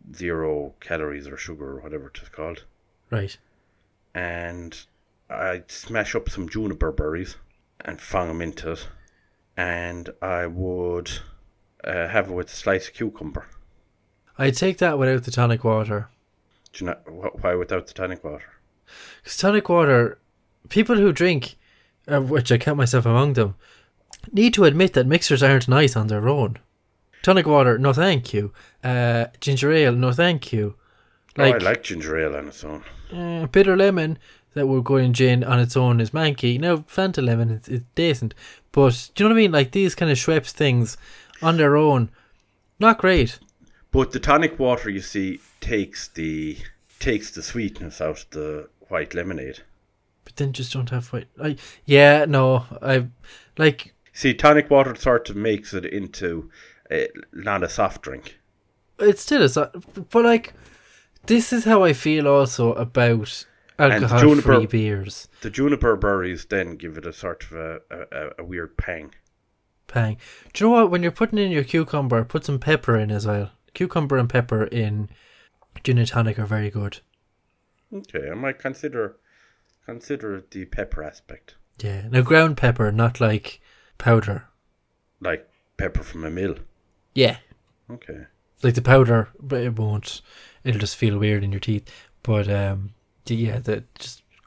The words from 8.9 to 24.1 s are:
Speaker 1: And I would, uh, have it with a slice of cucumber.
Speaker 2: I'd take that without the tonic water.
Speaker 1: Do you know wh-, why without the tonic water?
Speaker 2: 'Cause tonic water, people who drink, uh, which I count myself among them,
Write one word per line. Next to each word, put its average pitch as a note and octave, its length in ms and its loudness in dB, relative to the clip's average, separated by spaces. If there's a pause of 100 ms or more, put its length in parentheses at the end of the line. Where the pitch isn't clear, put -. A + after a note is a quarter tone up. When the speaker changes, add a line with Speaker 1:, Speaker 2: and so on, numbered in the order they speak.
Speaker 1:
And F2 520 -8 (120)
I F2+ 260 -4
would, F2 640 -6 (720)
uh, E2+ 240 -6
have G#2+ 220 -4
it F2+ 40 -10
with F2+ 180 -8
a - 40 -18
slice G2 320 -4
of - 60 -20
cucumber. - 540 -10 (920)
Speaker 2:
I'd C3+ 180 0
take F#3 240 -2
that D#3+ 180 0
without C3 280 0
the B2 60 -10
tonic A#2+ 320 0
water. A2 440 -2 (680)
Speaker 1:
Do F#2 120 -10
you F2 60 -6
know - 140 -8
wh-, - 380 -12
why F2+ 120 0
without F2+ 320 -6
the - 60 -20
tonic F2+ 300 -10
water? D2+ 220 -14 (800)
Speaker 2:
'Cause - 140 -14
tonic G3+ 300 0
water, C#3 520 4 (500)
people A3+ 260 2
who G3+ 160 4
drink, E3 440 0 (520)
uh, C#3+ 140 0
which C3 300 0
I A#2+ 60 4
count D3 200 0
myself B2 280 2
among C3 280 4
them, G#2+ 220 0 (760)